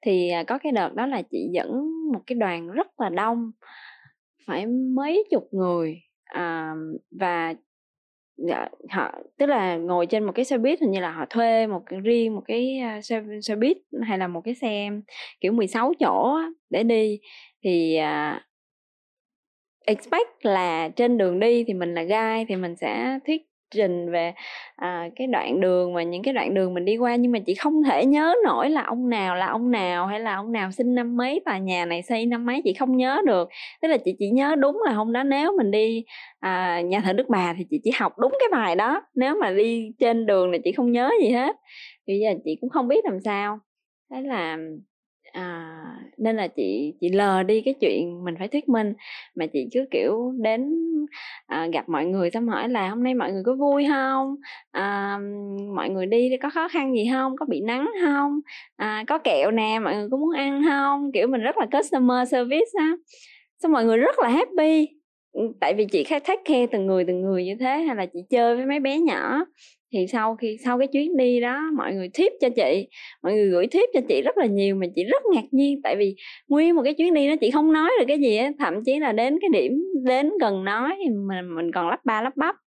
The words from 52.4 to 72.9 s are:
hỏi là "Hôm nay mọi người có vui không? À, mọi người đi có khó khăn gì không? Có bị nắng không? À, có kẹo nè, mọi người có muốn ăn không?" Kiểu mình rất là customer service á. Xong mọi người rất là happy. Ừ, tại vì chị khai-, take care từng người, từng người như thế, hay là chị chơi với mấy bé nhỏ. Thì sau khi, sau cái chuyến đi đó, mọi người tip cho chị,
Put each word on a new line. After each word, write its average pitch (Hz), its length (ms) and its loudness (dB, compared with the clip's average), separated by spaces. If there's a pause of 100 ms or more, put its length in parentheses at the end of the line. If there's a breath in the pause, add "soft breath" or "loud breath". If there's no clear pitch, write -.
hỏi 226 200 -2
là 214 200 -2
"Hôm 226 160 -2
nay 254 100 0
mọi 190 180 -2
người 190 140 -6
có 247 80 2
vui 285 340 2
không? 269 480 0 (340 loud breath)
À, 202 480 -4 (580)
mọi - 140 -4
người 190 160 -2
đi 233 240 2 (120)
có 294 80 -4
khó 330 180 -2
khăn 269 260 -2
gì 220 180 0
không? 262 240 -2
Có 302 120 -6
bị 175 120 -2
nắng 247 300 -2 (140)
không? 285 360 2 (360 loud breath)
À, 214 300 -6
có 311 120 0
kẹo 180 320 2
nè, 220 340 0
mọi 180 120 -2
người 208 140 -4
có 262 60 -2
muốn 302 200 0
ăn 277 320 0
không?" 277 440 0
Kiểu 214 160 2
mình 262 120 0
rất 277 180 0
là 302 140 0
customer 247 580 2
service 285 480 2
á. 311 140 2 (720 loud breath)
Xong 330 100 4
mọi 247 120 4
người 226 140 4
rất 320 200 4
là 294 100 4
happy. 311 600 4 (440)
Ừ, - 100 -4 (180)
tại 160 140 2
vì 208 100 2
chị 180 200 0
khai-, 294 160 -2
take 381 240 -2
care 247 220 4
từng 202 200 0
người, 185 180 2
từng 180 160 0
người 185 240 0
như 190 160 -4
thế, 262 220 0
hay 285 140 0
là 190 100 -4
chị 180 120 -10 (120)
chơi 233 260 4
với 262 100 -2
mấy 285 140 0
bé 269 180 0
nhỏ. 277 460 0 (480 soft breath)
Thì 190 140 0
sau 220 300 -2
khi, 220 280 -4
sau 247 140 0
cái 269 80 2
chuyến 294 300 0
đi 247 240 4
đó, 247 200 -2 (160)
mọi - 180 -2
người 185 240 -6
tip 370 220 4
cho 254 160 4
chị, 175 320 2 (340 loud breath)